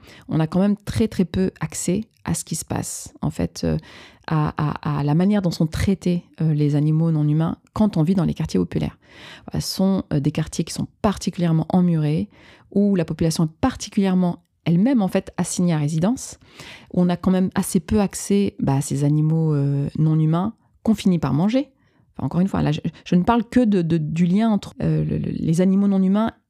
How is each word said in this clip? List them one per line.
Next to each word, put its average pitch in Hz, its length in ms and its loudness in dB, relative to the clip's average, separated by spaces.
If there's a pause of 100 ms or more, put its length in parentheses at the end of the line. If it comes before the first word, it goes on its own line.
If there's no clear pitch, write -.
(280)
on - 120 -2
a 160 80 0
quand 175 120 -2
même 202 160 2
très, - 320 -2
très 196 180 0
peu 190 340 -2
accès 185 460 -4 (180)
à 170 100 -4
ce - 100 -6
qui - 120 -10
se - 100 -8
passe, - 560 -8
en 147 80 -2
fait, - 340 -6
euh, 160 140 0 (500)
à, 151 300 0
à, 147 420 -4
à 143 40 -2
la 147 100 0
manière 196 300 2
dont 170 80 0
sont 160 160 0
traités, 180 560 -2 (180)
euh, 156 140 2
les 147 200 2
animaux 156 360 2
non 151 160 2
humains 156 300 0 (160)
quand 214 240 2
on 160 40 4
vit 175 140 2
dans 175 80 2
les 151 100 0
quartiers 165 260 -4
populaires. 165 380 -4 (540)
Voilà, 156 100 -4
ce - 140 -8
sont, 190 360 0
euh, 147 80 0
des 151 120 0
quartiers 160 320 -4
qui - 100 -12
sont - 140 -6 (160)
particulièrement 175 680 0
emmurés, 170 600 0 (420)
où 202 240 2
la 160 100 0
population 160 400 0
est 156 160 -6
particulièrement 185 840 0 (220)
elle-même, 208 380 2
en 185 40 2
fait, 190 300 -4
assignée 175 360 0
à 156 40 0
résidence, 160 640 -2 (520)
où 180 100 0
on 180 80 4
a 175 80 0
quand - 120 0
même 185 240 2
assez - 260 0
peu 208 220 0
accès, 202 580 0
bah, 135 180 0
à 143 40 0
ces 139 220 -4
animaux, 156 500 2
euh, 139 340 0 (120)
non 156 200 2
humains 165 360 0 (260)
qu'on 220 140 2
finit 180 240 2
par 139 160 0
manger. 214 340 2 (480)
Enfin, - 80 -4
encore 165 160 0
une 190 60 2
fois, 170 160 -2
là, 147 80 2
je, 160 80 -2 (240)
je - 100 -6
ne 180 80 4
parle 233 220 2
que 247 200 2
de, 202 200 2
de, 165 160 0
du 160 260 -2
lien 208 240 2
entre, 202 320 -2
euh, 156 240 0
le, - 140 -2
le, - 100 -4
les 160 320 0
animaux 196 260 2
non 196 140 2
humains 202 300 2 (180)